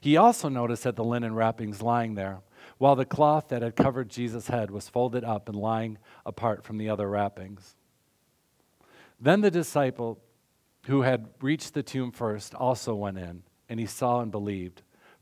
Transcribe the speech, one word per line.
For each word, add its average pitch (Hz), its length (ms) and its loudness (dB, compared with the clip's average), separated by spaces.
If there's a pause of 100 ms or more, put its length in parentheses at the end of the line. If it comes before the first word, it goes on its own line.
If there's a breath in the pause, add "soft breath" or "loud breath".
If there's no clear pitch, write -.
He 147 160 4
also 214 320 6
noticed 120 360 -2
that 123 100 0
the 117 80 -4
linen 117 320 -2
wrappings 110 480 -2
lying 117 320 0
there, 98 280 -6 (360 loud breath)
while 139 160 6
the 131 100 2
cloth 151 440 2
that 120 140 -2
had 117 120 -4
covered 127 340 2
Jesus' 117 380 -6
head 110 240 -2
was 101 180 -10
folded 123 360 0
up 110 240 -4
and 104 100 -6
lying 110 400 -2 (260 loud breath)
apart - 380 -2
from 107 160 -8
the 107 100 -4
other 104 220 -2
wrappings. 98 640 -6 (1400 soft breath)
Then 160 220 6
the 208 100 4
disciple 131 680 0 (680)
who 135 160 4
had 123 280 2 (100)
reached 143 340 -4
the 143 80 -2
tomb 127 300 -6
first 107 420 -6
also 123 400 0
went 101 240 -4
in, 87 240 -12 (260)
and 113 120 -6
he 110 60 -4
saw 123 340 0
and 117 100 -4
believed, 98 520 -6 (400 soft breath)